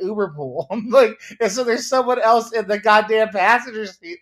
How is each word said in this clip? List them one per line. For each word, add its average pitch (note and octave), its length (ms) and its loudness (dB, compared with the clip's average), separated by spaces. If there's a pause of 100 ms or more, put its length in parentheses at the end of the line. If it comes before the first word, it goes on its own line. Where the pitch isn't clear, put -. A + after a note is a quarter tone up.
Uber G3 340 -4
pool. C#3+ 320 -8
<laughs> - 40 -12
I'm A3 180 -8
like, A3+ 280 4 (220)
and A3 100 0
so B3 140 -4
there's A#3+ 240 -2
someone B3 320 0
else A3+ 320 2
in A3 160 -4
the G#3 120 -2
goddamn G#3+ 500 4
passenger A3 560 0
seat F3 360 -14